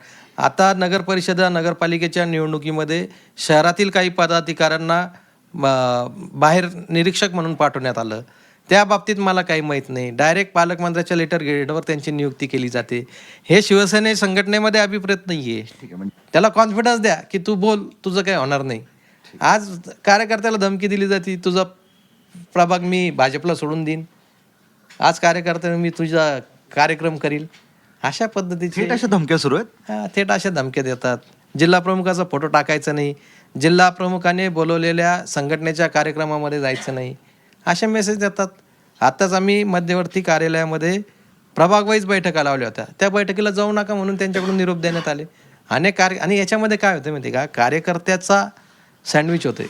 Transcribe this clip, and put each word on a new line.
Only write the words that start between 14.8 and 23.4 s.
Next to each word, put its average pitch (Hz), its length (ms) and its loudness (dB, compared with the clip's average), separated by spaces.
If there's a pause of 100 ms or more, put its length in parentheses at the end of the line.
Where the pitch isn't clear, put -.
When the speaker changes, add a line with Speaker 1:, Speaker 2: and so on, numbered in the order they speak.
Speaker 1:
अभिप्रेत 196 460 -2
नाहीये. 127 340 -4
Speaker 2:
ठीक 110 240 -18
आहे, 147 120 -18
म्हणजे 98 240 -10 (120)
Speaker 1:
त्याला 208 160 2
कॉन्फिडन्स 220 520 0
द्या 208 140 2
की - 240 -6
तू 208 160 -2
बोल, 202 340 0 (160)
तुझं 190 180 -2
काही 185 140 -2
होणार 135 260 0
नाही. 123 200 -6 (580)
आज 202 300 2 (340)
कार्यकर्त्याला 214 520 2
धमकी 196 300 0
दिली 196 220 0
जाते, 190 280 -2
"तुझा 180 260 0 (920)
प्रभाग 180 260 4
मी 180 300 0
भाजपला 143 440 0